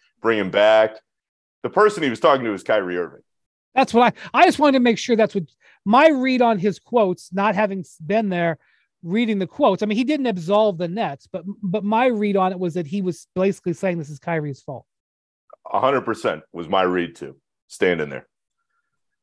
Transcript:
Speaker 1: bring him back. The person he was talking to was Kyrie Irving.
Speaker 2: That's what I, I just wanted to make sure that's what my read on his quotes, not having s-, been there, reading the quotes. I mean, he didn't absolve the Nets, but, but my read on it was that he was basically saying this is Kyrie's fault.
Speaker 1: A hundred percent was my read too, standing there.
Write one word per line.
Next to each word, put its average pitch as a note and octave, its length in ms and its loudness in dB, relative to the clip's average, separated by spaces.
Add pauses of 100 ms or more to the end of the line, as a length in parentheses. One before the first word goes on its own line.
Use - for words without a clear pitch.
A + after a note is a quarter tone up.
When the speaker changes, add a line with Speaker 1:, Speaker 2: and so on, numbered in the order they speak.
(200)
Speaker 1:
bring A2+ 180 0
him F#2+ 120 -4
back. G#2+ 460 4 (680)
The B2 60 -8
person G#3 320 2
he C#3 80 0
was A2+ 100 -6
talking C#3 240 4
to A2+ 60 -2
was F#2+ 120 -6
Kyrie F#2 360 -2
Irving. D#2+ 240 -8 (520)
Speaker 2:
That's C4 200 0
what A#3+ 200 4 (200)
I, B3+ 60 2
I F4 60 8
just D#4+ 120 2
wanted C#4+ 200 4
to B3 40 2
make A#3 160 2
sure A#3+ 180 0
that's G#3+ 180 2
what F#3 100 -4 (400)
my B3+ 240 6
read B3+ 340 2
on A3+ 160 2
his F#3 200 -2
quotes, G3+ 540 -2
not G3 220 0
having G3 260 -2
s-, - 240 -16
been G#3 240 0
there, E3+ 300 -2 (440)
reading G#3+ 360 -2
the F#3 80 -2
quotes. G#3+ 360 0
I G#3+ 40 0
mean, G#3 100 -2
he B3 80 0
didn't C#4 220 -2
absolve G3+ 520 0
the F3 100 -4
Nets, F3 380 -8
but, E3 180 -12 (180)
but G3 220 -4
my A3 220 0
read G#3 300 0
on F#3 160 0
it F#3 60 -10
was F3+ 160 -4
that F3 120 -6
he F#3+ 160 -6
was F3+ 320 -6
basically F#3 380 -2
saying F3 260 -4
this D3 120 -10
is C#3+ 80 -16
Kyrie's D3+ 440 -6
fault. B2+ 240 -16 (840)
Speaker 1:
A - 80 -2
hundred C3 220 2
percent G2+ 400 -4 (100)
was E2+ 160 -10
my F#2+ 140 2
read F2+ 340 -2
too, C#2+ 200 -16 (320)
standing E2 420 -2
there. C2+ 180 -14 (960)